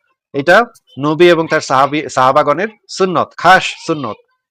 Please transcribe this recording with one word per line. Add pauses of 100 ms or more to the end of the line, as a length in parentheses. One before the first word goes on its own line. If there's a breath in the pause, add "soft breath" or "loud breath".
(320)
এটা (340)
নবী
এবং
তার
সাহাবী,
সাহাবাগণের (200)
সুন্নত,
খাস (220)
সুন্নত। (340)